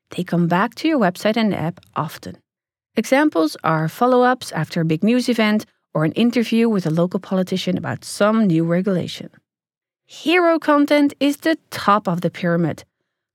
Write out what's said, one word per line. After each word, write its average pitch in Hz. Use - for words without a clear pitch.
They 180
come 175
back 190
to -
your 311
website 208
and 220
app 160
often. -
Examples 302
are 160
follow-ups 247
after 160
a 160
big 160
news 240
event 214
or 156
an 160
interview 226
with 196
a 156
local 175
politician 185
about 143
some 220
new 165
regulation. 180
Hero 330
content 294
is 285
the 320
top 208
of 175
the 170
pyramid. 170